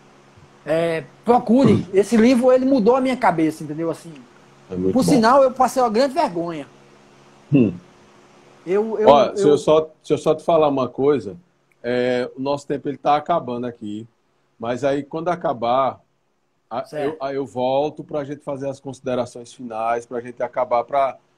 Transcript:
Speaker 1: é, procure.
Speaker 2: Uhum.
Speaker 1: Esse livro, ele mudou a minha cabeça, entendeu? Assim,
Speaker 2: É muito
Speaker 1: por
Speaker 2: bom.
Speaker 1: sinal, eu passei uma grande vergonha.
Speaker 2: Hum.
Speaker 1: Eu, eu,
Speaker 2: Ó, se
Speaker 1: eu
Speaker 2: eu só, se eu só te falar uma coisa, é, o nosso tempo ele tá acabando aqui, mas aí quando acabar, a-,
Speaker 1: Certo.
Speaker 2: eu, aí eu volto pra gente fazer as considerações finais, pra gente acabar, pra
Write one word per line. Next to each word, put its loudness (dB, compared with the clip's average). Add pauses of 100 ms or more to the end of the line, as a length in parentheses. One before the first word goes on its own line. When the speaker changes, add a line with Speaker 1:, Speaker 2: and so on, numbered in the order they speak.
(640)
Speaker 1:
é, -2 (180)
procure. 4
Speaker 2:
Uhum. 0
Speaker 1:
Esse 2
livro, 4
ele 4
mudou 4
a 0
minha -2
cabeça, 0
entendeu? -6
Assim, -10 (580)
Speaker 2:
É -12
muito 0
Speaker 1:
por 2
Speaker 2:
bom. 4
Speaker 1:
sinal, 6
eu 4
passei 0
uma 2
grande 0
vergonha. -4 (840)
Speaker 2:
Hum. 4 (920)
Speaker 1:
Eu, -2
eu, 4
Speaker 2:
Ó, 6
se -6
Speaker 1:
eu 6
Speaker 2:
eu 4
só, 2 (140)
se -10
eu 2
só 0
te -8
falar 2
uma -2
coisa, -2 (520)
é, -2
o -12
nosso -4
tempo -6
ele -8
tá 2
acabando -4
aqui, -12 (540)
mas -6
aí -2
quando -6
acabar, -2 (680)
a-, -8
Speaker 1:
Certo. -6
Speaker 2:
eu, -12
aí -6
eu -6
volto -4
pra -8
gente -12
fazer -8
as -8
considerações -8
finais, -4
pra -8
gente -10
acabar, -2
pra -2 (200)